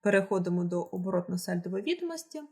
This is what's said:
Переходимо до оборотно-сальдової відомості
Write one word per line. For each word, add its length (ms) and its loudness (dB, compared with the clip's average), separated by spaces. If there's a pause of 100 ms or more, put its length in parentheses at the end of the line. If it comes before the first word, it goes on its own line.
Переходимо 600 4
до 200 0
оборотно-сальдової 1000 -2
відомості 580 -4 (100)